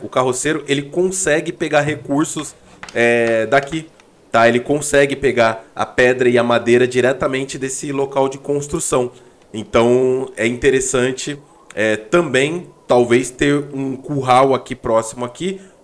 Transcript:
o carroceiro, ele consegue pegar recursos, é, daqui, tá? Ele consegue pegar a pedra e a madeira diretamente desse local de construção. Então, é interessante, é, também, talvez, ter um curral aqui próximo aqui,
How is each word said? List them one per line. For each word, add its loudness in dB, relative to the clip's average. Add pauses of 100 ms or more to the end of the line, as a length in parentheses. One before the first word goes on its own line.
o -10
carroceiro, -2
ele -2
consegue -2
pegar 0
recursos, -4 (360)
é, 2
daqui, -2 (440)
tá? 6
Ele 4
consegue 0
pegar 0 (120)
a -4
pedra 2
e 6
a 4
madeira 4
diretamente -2
desse -8
local 0
de -8
construção. -4 (420)
Então, 2
é 0
interessante, 0 (340)
é, 0
também, -2 (200)
talvez, 2
ter 0 (180)
um -6
curral 2
aqui -10
próximo -2
aqui, -8 (240)